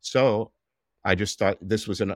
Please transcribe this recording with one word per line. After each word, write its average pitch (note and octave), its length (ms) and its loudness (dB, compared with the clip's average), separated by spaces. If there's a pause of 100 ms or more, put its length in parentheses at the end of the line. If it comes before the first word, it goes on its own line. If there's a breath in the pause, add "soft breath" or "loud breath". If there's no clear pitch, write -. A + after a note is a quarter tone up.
So A2+ 520 0 (520)
I F#2+ 100 2
just G2+ 240 -4
thought G2+ 220 0
this G#2 260 -4
was G2+ 140 -4
an, G2 140 -2